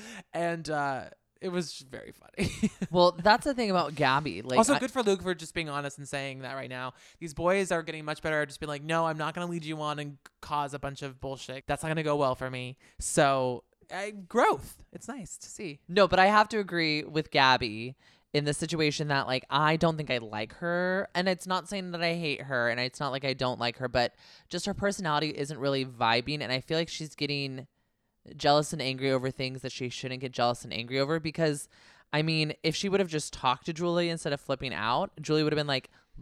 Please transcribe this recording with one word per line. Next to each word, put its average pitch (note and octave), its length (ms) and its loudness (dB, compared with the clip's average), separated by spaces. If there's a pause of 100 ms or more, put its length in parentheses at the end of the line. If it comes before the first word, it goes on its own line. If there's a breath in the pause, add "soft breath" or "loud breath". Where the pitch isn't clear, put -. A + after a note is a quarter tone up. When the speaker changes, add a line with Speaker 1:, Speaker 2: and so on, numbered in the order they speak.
(340 loud breath)
Speaker 1:
And, E3 360 -2
uh, C#3 360 -2 (340)
it F#3 100 -6
was F3 300 -4 (100)
very - 220 -14
funny. - 400 -4 (240)
<laughs> - 160 -8
Speaker 2:
Well, F3 220 8
that's G#3 320 4
the C#4+ 80 0
thing A3+ 180 0
about D#3+ 240 0
Gabby. C3+ 460 2
Like, B2+ 160 0
Speaker 1:
Also, A3+ 160 6
Speaker 2:
I - 60 2
Speaker 1:
good B3+ 120 -4
for C4 100 -2
Luke G3 220 2
for F#3 100 0
just D#3+ 200 -10
being E3 160 -4
honest C#3+ 280 -6
and C#3+ 100 -12
saying C#3 320 -6
that C3 160 -10
right C3 140 -8
now. B2+ 240 -8 (260 soft breath)
These D#3+ 140 -10
boys F3+ 380 2
are E3+ 120 2
getting D#3 220 -8
much D#3 160 -6
better D#3 200 0
at C#3+ 80 -2
just C3+ 100 -16
being D#3 80 -6
like, D3 160 -6
"No, E3 240 2
I'm D#3 100 -2
not D#3 160 -4
gonna F3 160 -6
lead E3+ 140 -4
you D#3 180 -6
on D3+ 160 -2
and D3 200 -8 (240)
cause D3 320 -2
a C#3+ 60 -8
bunch C#3 220 -8
of C3+ 200 -10
bullshit. C3+ 460 -8
That's C#3+ 160 -2
not D#3+ 60 -2
gonna D#3+ 140 0
go D3 140 2
well C3 180 4
for C3 160 -6
me." B2+ 260 -8 (220 soft breath)
So, C3+ 640 2 (260)
uh, G3 220 -6 (160)
growth. - 640 2
It's - 160 -14
nice A#3 300 -12
to - 120 -18
see. D#3 380 -10
Speaker 2:
No, F#3 200 8
but F3+ 120 4
I F#3+ 80 10
have G#3 220 6
to A3 100 0
agree E3+ 440 0
with D#3 280 -2
Gabby B2+ 640 4 (380 soft breath)
in D3 120 2
the D3 80 2
situation D#3 540 0
that, C#3 180 2
like, B2+ 240 -2
I D3+ 280 4
don't E3 200 4
think D3 140 -6
I B2+ 60 2
like A2 380 -6
her. F3+ 600 -2
And F3+ 140 2
it's F#3 180 -2
not F3+ 220 -2
saying F#3 220 -8
that E3+ 120 -4
I E3+ 120 2
hate D#3+ 260 -2
her, B2+ 280 0
and A#2 100 0
it's B2+ 200 -4
not C#3+ 120 -2
like C3+ 140 -2
I C3+ 80 0
don't B2+ 260 0
like A#2 180 -2
her, B2+ 100 -4
but A#2+ 260 2 (360 loud breath)
just F3 160 -6
her G3+ 80 -2
personality E3 560 0
isn't C#3+ 280 -6
really C3+ 280 0
vibing. A#2+ 560 0
And A#2+ 100 -4
I C3 80 0
feel D#3+ 180 -2
like E3 120 -2
she's - 260 -10
getting C#3 520 -4 (680)
jealous D3 380 4
and D3+ 80 -6
angry C3 300 0
over C3 200 0
things C3 320 -6
that C3 80 -8
she C3 180 -6
shouldn't B2+ 320 -8
get B2+ 120 -8
jealous A#2+ 300 0
and G#2+ 100 -10
angry C3 260 -4
over, D3 200 0
because, D#3 480 0 (460 soft breath)
I D3+ 80 2
mean, D#3 400 0
if D#3 140 0
she G3+ 120 -2
would G3 120 2
have F#3 100 2
just D#3 240 -4
talked - 320 0
to E3+ 80 -4
Julie E3+ 360 0
instead E3 240 -4
of C#3+ 60 -4
flipping C3 360 -4
out, A#2+ 340 0 (120)
Julie D#3 220 2
would D3+ 100 2
have D3 40 2
been D3 80 0
like, C3+ 240 -2 (320 soft breath)